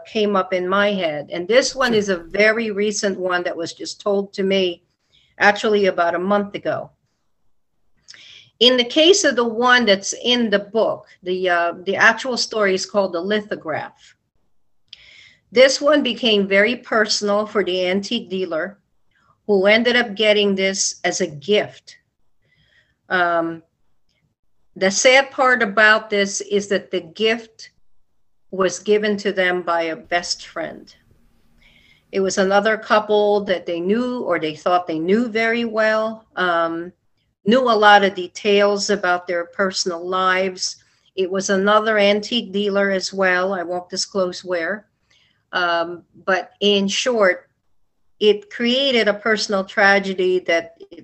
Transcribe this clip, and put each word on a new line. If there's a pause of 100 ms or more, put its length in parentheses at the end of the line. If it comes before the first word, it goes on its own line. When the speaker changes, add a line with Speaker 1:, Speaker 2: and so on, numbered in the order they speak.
Speaker 1:
came
up
in
my
head.
And
this
one
Speaker 2:
Sure.
Speaker 1:
is
a
very
recent
one
that
was
just
told
to
me (580)
actually
about
a
month
ago. (1700)
In
the
case
of
the
one
that's (100)
in
the
book, (160)
the,
uh, (100)
the
actual
story
is
called
The
Lithograph. (1400)
This
one
became
very
personal
for
the
antique
dealer, (680)
who
ended
up
getting
this
as
a
gift. (1120)
Um, (1120)
the
sad
part
about
this
is
that
the
gift (800)
was
given
to
them
by
a
best
friend. (1160)
It
was
another
couple
that
they
knew
or
they
thought
they
knew
very
well,
um, (520)
knew
a
lot
of
details
about
their
personal
lives. (400)
It
was
another
antique
dealer
as
well.
I
won't
disclose
where. (680)
Um, (220)
but
in
short, (720)
it
created
a
personal
tragedy
that (260)